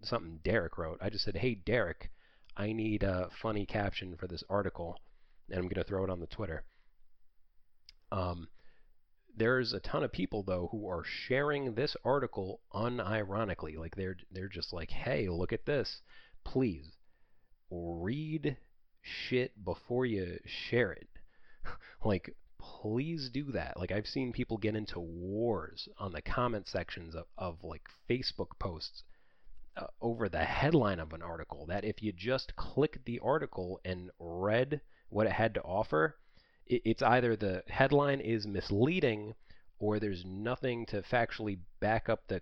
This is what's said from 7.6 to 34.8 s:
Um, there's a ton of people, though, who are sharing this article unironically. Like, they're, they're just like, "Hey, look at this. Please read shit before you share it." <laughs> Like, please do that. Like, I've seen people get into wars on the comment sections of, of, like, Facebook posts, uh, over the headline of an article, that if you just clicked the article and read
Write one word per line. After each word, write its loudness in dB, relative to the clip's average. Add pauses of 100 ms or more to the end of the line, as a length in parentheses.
Um, -2 (840)
there's 4
a -2
ton 0
of 0
people, -2
though, 0
who -4
are -2
sharing 0
this 0
article 0 (140)
unironically. 0
Like, -6
they're, -2 (140)
they're -6
just -6
like, -4
"Hey, 2
look 0
at -2
this. 0 (420)
Please 0 (760)
read -2 (440)
shit -2
before 0
you 0
share 2
it." -12 (560)
<laughs> 0 (340)
Like, 2 (240)
please -2
do -2
that. -2
Like, -2
I've 0
seen 0
people 0
get 2
into -4
wars 0 (120)
on -4
the -4
comment 2
sections -4
of, -8 (120)
of, -4
like, -10 (220)
Facebook -2
posts, -6 (720)
uh, -6 (160)
over 0
the 0
headline 4
of -8
an -10
article, -10
that -2
if -4
you 0
just -2
clicked 0
the -4
article 0
and -4 (100)
read 2 (280)